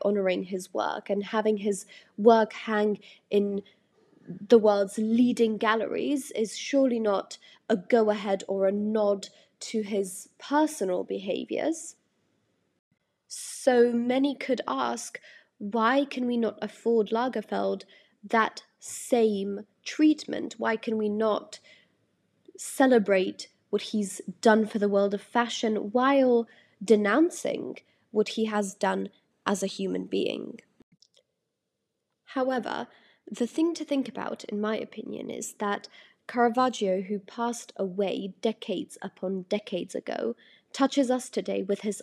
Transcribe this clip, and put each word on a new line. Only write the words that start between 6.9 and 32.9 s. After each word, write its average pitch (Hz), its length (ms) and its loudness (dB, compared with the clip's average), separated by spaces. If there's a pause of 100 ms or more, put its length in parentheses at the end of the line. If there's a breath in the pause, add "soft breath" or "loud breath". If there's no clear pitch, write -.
not 208 400 -2 (280 loud breath)
a 226 80 2
go-ahead 208 720 2
or 196 200 0
a 190 40 4
nod 208 580 0 (300 soft breath)
to - 220 -4
his 196 560 -6
personal 254 640 0
behaviors. 196 920 -4 (1300)
So - 640 2
many 247 440 0
could 240 320 -4
ask, 240 520 -6 (380 loud breath)
why 226 480 2
can 254 220 -6
we 240 100 0
not 226 240 -2
afford 220 480 0
Lagerfeld 208 720 -2 (400 soft breath)
that 220 380 0 (180)
same 202 840 0 (220)
treatment? - 720 0
Why 226 180 0
can 220 220 -4
we 214 120 0
not 208 500 -2 (960 soft breath)
celebrate 202 920 2 (200)
what 208 120 -2
he's 202 400 -4 (200)
done 220 260 6
for 214 120 -4
the 202 100 2
world 202 240 2
of 202 80 -6
fashion 220 720 -2
while 247 560 4 (360 soft breath)
denouncing 220 920 2 (340)
what 214 180 0
he 220 160 -2
has 208 280 -2
done 196 360 -2 (360 soft breath)
as 196 180 0
a - 40 -4
human 92 380 -4
being? - 540 -4 (1700)
However, 254 640 -2 (420 soft breath)